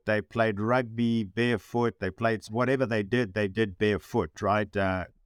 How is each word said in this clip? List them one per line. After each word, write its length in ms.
they 160
played 380
rugby 640
barefoot, 760
they 120
played 380
whatever 360
they 180
did, 300
they 160
did 280
barefoot, 640
right? 360
Uh, 280